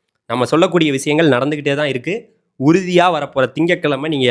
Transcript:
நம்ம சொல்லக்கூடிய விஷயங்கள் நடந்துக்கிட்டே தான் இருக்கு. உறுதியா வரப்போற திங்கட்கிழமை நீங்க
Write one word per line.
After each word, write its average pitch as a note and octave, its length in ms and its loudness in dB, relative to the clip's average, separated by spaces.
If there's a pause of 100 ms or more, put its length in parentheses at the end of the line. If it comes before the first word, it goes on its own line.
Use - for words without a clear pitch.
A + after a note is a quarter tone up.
(300)
நம்ம B2 160 0
சொல்லக்கூடிய E3 460 2
விஷயங்கள் D3 420 2
நடந்துக்கிட்டே C#3+ 420 -2
தான் D3 160 -2
இருக்கு. C3 220 -6 (460)
உறுதியா F3 520 2
வரப்போற C#3 400 -2
திங்கட்கிழமை D#3 580 -2
நீங்க C#3 220 -2